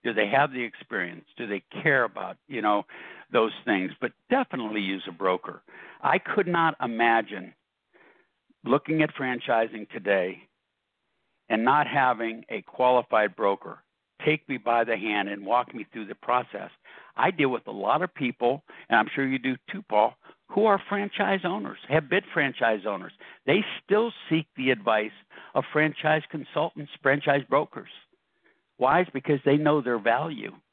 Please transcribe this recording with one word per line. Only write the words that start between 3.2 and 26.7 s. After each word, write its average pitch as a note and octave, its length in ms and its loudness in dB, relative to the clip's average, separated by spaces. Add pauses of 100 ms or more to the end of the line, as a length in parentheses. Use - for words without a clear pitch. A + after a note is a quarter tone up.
those A2+ 200 2 (120)
things? F#2+ 260 0 (100)
But B2 120 -6 (180)
definitely B2+ 500 -2
use F#2+ 280 -6
a F#2 40 -14
broker. F#2 500 -2 (400)
I C#3 160 2
could - 280 -2
not E3 360 2
imagine A2+ 720 0 (1120)
looking D3 380 0
at D3+ 120 -2
franchising A2+ 760 -2
today F#2+ 480 0 (1080)
and A2+ 160 0
not C#3 220 4
having A#2 600 0
a G#2 140 -8
qualified A#2 760 2
broker - 460 -2 (420)
take D#3 240 0
me C3+ 80 -4
by A#2 260 2
the A2+ 140 0
hand G#2 320 -2
and G2+ 180 -8
walk B2 280 0
me G#2+ 180 -12
through A2 140 -12
the G#2 100 -12
process. A#2+ 540 -4 (460)
I C3+ 140 2
deal D3+ 200 0
with A#2+ 160 -6
a A2 60 -10
lot A2 300 0
of - 120 -6
people, B2+ 480 -2 (260)
and A#2 100 4
I'm A2 160 2
sure C3+ 120 0
you C3 120 -2
do B2+ 180 -2 (140)
too, - 180 -10
Paul, G#2+ 260 4 (340)
who G#3 180 2
are G3 220 4
franchise G3 560 -2
owners, F#3 340 -6 (100)
have D3 200 2
been F#3+ 140 2 (120)
franchise B2 520 0
owners. F#2 260 -6 (340)
They F#3+ 180 4 (200)
still A3 280 2 (160)
seek D#3+ 180 0 (100)
the C3 140 0
advice G#2+ 420 0 (420)
of C3+ 180 2
franchise D3+ 580 0
consultants, D3+ 600 -6 (120)